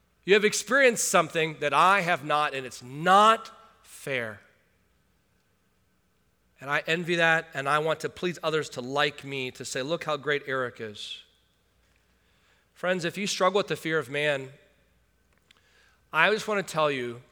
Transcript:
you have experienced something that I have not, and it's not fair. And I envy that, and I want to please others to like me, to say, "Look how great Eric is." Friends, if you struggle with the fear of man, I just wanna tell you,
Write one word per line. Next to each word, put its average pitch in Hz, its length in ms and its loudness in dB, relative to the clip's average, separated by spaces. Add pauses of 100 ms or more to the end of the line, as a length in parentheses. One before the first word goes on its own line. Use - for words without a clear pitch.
(240)
you 180 100 4
have 208 100 4
experienced 240 640 2
something 160 540 0
that 147 120 -2
I 180 280 6
have 165 240 -2
not, 151 280 0
and 131 140 -8
it's 120 160 -14
not 190 720 4 (320)
fair. 117 560 -8 (2250)
And 135 80 -12
I 147 200 0
envy 170 260 0
that, 165 400 2
and 139 140 -4
I 147 100 2
want 156 220 0
to 147 80 -6
please 180 340 -6
others 156 280 -2
to 135 100 -10
like 143 420 -2
me, 135 300 -8
to 135 120 -16
say, 135 180 -6
"Look 165 200 -4
how 151 140 -4
great 143 320 -4
Eric 131 320 -6
is." 107 380 -12 (1600)
Friends, 180 300 -2
if 170 120 -4
you 196 120 -4
struggle 185 300 2
with 196 100 0
the 156 80 -2
fear 160 240 -2
of 123 100 -12
man, 143 420 -2 (1600)
I 165 180 4
just 214 180 -2
wanna 202 140 0
tell 156 280 0
you, 123 420 -6